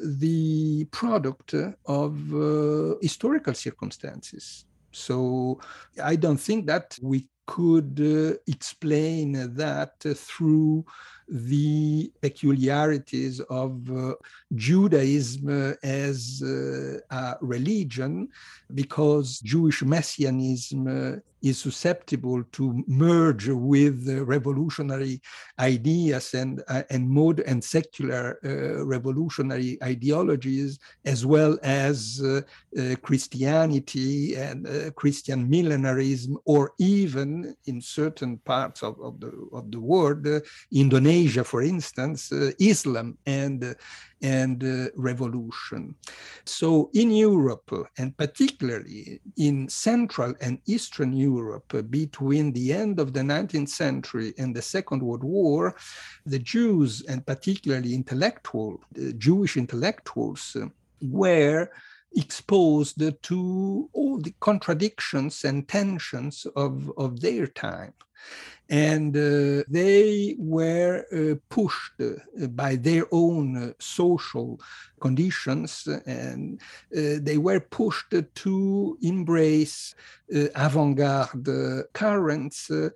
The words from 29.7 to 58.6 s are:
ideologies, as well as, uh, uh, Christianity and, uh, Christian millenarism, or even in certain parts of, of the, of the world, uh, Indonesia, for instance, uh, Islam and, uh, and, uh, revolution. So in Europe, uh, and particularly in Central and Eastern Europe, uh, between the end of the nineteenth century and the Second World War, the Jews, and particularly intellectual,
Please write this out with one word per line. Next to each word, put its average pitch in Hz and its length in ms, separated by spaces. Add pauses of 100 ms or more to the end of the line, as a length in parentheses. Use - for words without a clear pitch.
ideologies, 135 960 (260)
as 123 180
well 151 380
as, 135 600
uh, 135 180 (380)
uh, 127 240
Christianity 139 1300
and, 135 320
uh, 147 240
Christian 139 560
millenarism, 135 880 (100)
or 147 340
even 170 760 (100)
in 127 140
certain 143 600
parts 131 420
of, 110 200
of 127 180
the, 120 120 (220)
of 117 180
the 117 80
world, 147 480
uh, 151 120 (320)
Indonesia, 135 720
for 120 180
instance, 151 720
uh, 143 280
Islam 127 580 (100)
and, 139 360
uh, 123 100 (480)
and, 131 420
uh, 127 320
revolution. 123 960 (520)
So 160 480
in 226 180
Europe, 196 600
uh, 101 120 (160)
and 131 180
particularly 123 1040 (160)
in 143 320
Central 220 720
and 127 240
Eastern 151 480
Europe, 135 220 (380)
uh, 123 80
between 143 720
the 127 200
end 202 260
of 139 140
the 135 100
nineteenth 143 460
century 131 680
and 127 180
the 120 60
Second 143 420
World 120 200
War, 170 520 (500)
the 135 140
Jews, 156 680
and 127 160
particularly 135 680
intellectual, 127 880 (160)